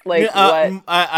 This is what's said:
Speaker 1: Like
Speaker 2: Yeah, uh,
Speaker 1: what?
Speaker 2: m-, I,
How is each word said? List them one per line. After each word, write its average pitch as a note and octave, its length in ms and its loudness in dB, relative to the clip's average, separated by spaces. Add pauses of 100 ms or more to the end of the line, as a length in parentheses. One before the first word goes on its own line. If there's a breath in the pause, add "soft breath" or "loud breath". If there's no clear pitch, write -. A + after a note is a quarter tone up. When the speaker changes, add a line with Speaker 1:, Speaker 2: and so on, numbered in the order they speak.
Speaker 1:
Like F3 180 0
Speaker 2:
Yeah, A3 60 0
uh, G3 220 2
Speaker 1:
what? D#3+ 160 2
Speaker 2:
m-, F#3+ 200 -6
I, F3 320 -2